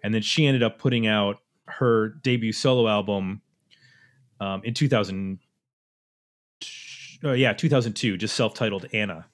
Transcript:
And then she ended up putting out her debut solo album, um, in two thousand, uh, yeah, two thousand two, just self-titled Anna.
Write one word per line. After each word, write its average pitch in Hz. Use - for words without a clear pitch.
And 104
then 110
she 151
ended 135
up 113
putting 120
out 101
her 113
debut 117
solo 123
album, 98
um, 98
in 117
two 143
thousand, 98
uh, 139
yeah, 123
two 156
thousand 120
two, 104
just 101
self-titled 107
Anna. 95